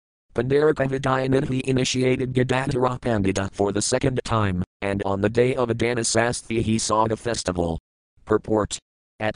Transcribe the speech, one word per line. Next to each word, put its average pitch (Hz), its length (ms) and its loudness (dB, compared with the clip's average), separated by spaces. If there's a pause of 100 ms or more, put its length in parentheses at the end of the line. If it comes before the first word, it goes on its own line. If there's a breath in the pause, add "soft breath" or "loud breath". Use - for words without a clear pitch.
(340)
Pundarika 135 540 2
Vidayanidhi 135 720 0
initiated 127 720 0
Gadadhara 127 640 0
Pandita 98 540 0
for 101 180 0
the 101 120 0
second 127 420 0
time, 98 400 0 (160)
and 98 240 -2
on 98 160 -2
the 104 80 4
day 123 260 2
of 127 160 0
Adana 117 300 -2
Sasthi 113 600 0
he 110 180 2
saw 110 280 4
the 110 100 0
festival. 90 640 -2 (460)
Purport. 107 520 0 (440)
At 107 160 -2